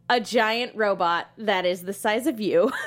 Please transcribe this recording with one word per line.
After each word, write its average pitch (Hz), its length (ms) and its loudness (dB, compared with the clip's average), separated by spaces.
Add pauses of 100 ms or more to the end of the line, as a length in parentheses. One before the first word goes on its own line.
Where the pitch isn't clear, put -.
a 247 120 4
giant 226 560 -2
robot 185 500 0 (120)
that 202 280 0
is 180 160 -2
the 185 100 -8
size 220 360 -2
of 240 120 -4
you, 185 300 4 (160)